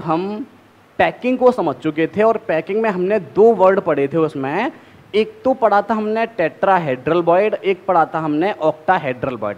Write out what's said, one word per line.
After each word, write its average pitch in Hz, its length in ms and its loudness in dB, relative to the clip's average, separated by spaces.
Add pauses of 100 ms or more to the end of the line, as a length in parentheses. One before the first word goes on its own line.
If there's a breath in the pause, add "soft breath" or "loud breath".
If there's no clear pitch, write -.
हम 190 440 -4 (520)
packing 233 400 -2
को 247 140 4
समझ 170 240 -2
चुके 160 300 -2
थे 175 160 -2
और 226 160 4
packing 180 440 -4
में 226 80 0
हमने 185 280 -2 (160)
दो 220 200 6
word 185 260 4
पढ़े 143 280 0
थे 143 100 -4
उसमें। 156 520 -2 (440 loud breath)
एक 214 300 -2
तो 262 100 2
पढ़ा 208 280 2
था 214 120 -2
हमने 220 340 -2
tetrahedral 165 920 0
void, 180 320 2
एक 190 320 -4
पढ़ा 170 200 2
था 160 140 -6
हमने 156 320 -2
octahedral 135 840 -2
void, 104 220 -6